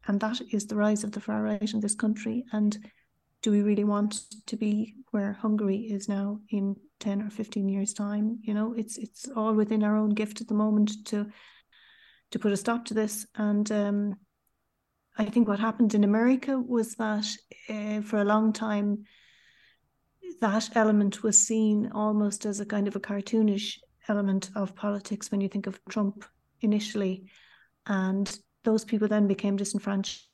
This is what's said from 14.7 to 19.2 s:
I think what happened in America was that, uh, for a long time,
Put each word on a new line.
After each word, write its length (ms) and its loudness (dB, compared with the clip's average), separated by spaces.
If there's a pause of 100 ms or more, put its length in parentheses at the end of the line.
I 60 2
think 240 4
what 100 0
happened 360 2
in 100 6
America 540 4
was 380 0
that, 300 -2 (440)
uh, 320 -4
for 160 0
a 60 4
long 280 4
time, 520 -2 (1400)